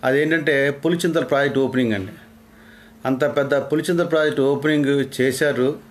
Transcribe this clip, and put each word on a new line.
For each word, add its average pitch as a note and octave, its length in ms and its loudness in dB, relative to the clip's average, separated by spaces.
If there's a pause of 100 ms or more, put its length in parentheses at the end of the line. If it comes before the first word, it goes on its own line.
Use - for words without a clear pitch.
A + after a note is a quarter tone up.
అదేంటంటే C#3+ 680 2
పులిచింతల E3 520 0
ప్రాజెక్ట్ C#3 360 0
ఓపెనింగ్ B2+ 340 0
అండి. F#2+ 180 -6 (920)
అంత C3 180 0
పెద్ద C#3+ 300 0
పులిచింతల D#3 520 0
ప్రాజెక్ట్ D3+ 360 0
ఓపెనింగ్ C#3+ 800 0
చేశారు, B2+ 540 0 (160)